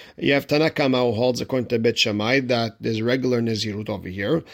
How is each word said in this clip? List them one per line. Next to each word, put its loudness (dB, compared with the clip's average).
You 2
have 0
Tanna 2
Kama, 2
who 2
holds 0
according -4
to 0
Bet 2
Shammai 2
that 0
there's -2
regular 0
Nazirut -4
over -6
here. -2